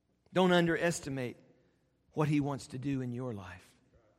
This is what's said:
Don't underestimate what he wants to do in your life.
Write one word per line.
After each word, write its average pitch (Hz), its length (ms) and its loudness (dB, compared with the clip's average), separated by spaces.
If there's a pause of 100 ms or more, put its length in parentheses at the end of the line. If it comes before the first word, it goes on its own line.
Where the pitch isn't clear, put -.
(320)
Don't 180 200 6
underestimate 165 840 0 (760)
what 151 160 0
he 147 120 2
wants 139 280 -4
to 131 100 -12
do 135 220 -4
in 123 120 -6
your 123 200 -6
life. 92 380 -14 (480)